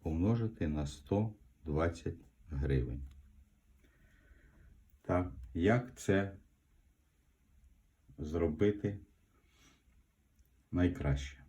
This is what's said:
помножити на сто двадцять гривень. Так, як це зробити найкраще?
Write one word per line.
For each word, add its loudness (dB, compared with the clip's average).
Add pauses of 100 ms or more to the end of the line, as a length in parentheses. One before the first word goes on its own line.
помножити 0
на -2
сто -2 (300)
двадцять -2 (220)
гривень. 0 (2000)
Так, 0 (220)
як 2
це 0 (1800)
зробити 0 (1700)
найкраще? 0